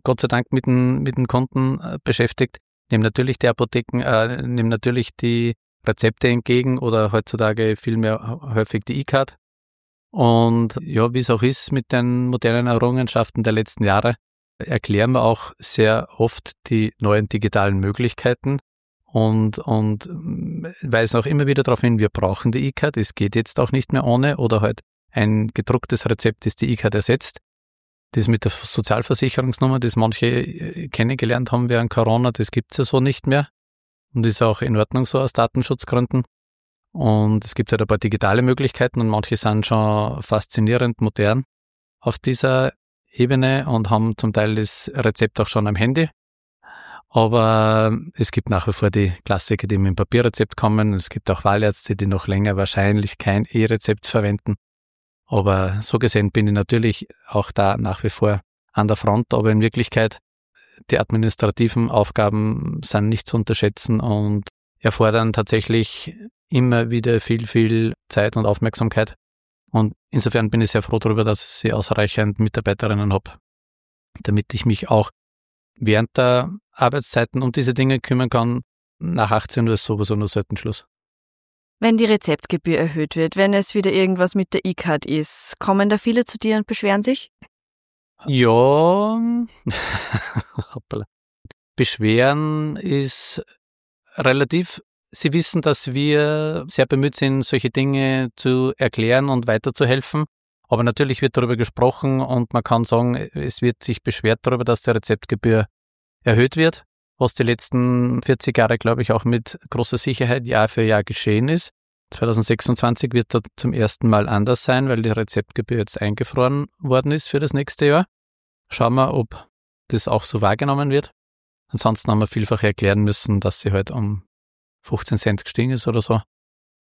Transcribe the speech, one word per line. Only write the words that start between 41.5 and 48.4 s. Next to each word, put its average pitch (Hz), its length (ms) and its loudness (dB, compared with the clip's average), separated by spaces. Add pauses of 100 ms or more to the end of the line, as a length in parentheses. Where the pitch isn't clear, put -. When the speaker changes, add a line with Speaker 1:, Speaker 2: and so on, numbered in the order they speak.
Speaker 1:
auf - 180 -4
dieser 131 540 0 (380)
Ebene 131 580 2
und 110 220 0
haben 110 260 2
zum 110 160 -2
Teil 107 220 0
das - 400 -4
Rezept 113 460 0
auch 104 80 0
schon 107 180 0
am 104 80 -2
Handy. 135 340 0 (1040)
Aber 110 880 4 (160)
es - 160 -2
gibt - 200 -2